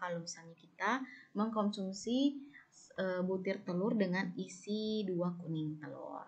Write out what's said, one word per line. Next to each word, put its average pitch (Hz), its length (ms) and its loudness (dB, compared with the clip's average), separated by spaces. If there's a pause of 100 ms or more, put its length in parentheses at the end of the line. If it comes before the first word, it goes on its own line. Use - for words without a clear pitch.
kalau 175 160 -2
misalnya 165 400 -12
kita 240 480 -2 (320)
mengkonsumsi, 220 1000 2 (540)
eh, 185 260 2
butir 190 460 2
telur 185 260 2
dengan 185 480 4
isi 214 640 -2
dua 175 320 2
kuning 156 400 -2
telur. 139 520 -8